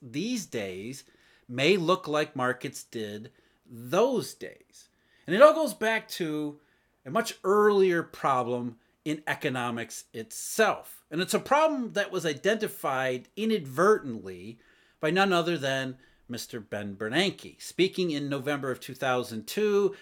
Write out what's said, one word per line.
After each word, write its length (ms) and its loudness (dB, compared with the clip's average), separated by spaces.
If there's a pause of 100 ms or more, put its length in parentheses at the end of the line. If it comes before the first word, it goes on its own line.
these 440 -4
days 600 -8 (420)
may 300 4
look 280 2
like 300 -2
markets 480 -2
did 480 -10 (380)
those 640 0
days. 560 -18 (360)
And 100 -2
it 60 8
all 120 12
goes 200 0
back 360 -2
to 500 -4 (460)
a 40 -14
much 340 -2
earlier 600 6
problem 720 0 (300)
in 200 -4
economics 880 -4
itself. 960 -2
And 120 -4
it's 120 -4
a 60 4
problem 540 2
that 180 -2
was 140 -4
identified 1080 -2
inadvertently 1200 0 (400)
by 120 0
none 220 4
other 240 2
than 400 -2 (320)
Mister 300 -8
Ben 360 -8
Bernanke, 680 -4
speaking 500 0
in 180 -4
November 420 -2
of 80 -4
two 140 -14
thousand 540 -2
two, 540 2